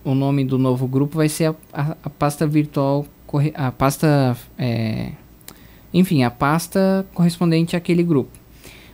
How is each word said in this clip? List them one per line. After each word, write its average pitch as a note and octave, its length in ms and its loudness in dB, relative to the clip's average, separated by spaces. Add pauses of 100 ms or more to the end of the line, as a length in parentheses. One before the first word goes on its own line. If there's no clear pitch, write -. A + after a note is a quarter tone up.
o C#3 100 0
nome C#3 300 0
do C3 140 0
novo C3 280 0
grupo C#3+ 300 -2
vai D#3 120 2
ser D#3 180 -2
a, D#3 80 -2 (180)
a, D3+ 320 -6
a D3+ 60 -10
pasta D3 360 -2
virtual D3 600 0 (200)
corre-, D3 280 0
a B2+ 180 -4
pasta, C#3 640 2 (220)
é, A2+ 540 -4 (840)
enfim, F3 280 4
a A#2+ 80 2
pasta F#3+ 840 0
correspondente E3+ 600 2
àquele E3+ 260 0
grupo. D#3+ 280 0 (640)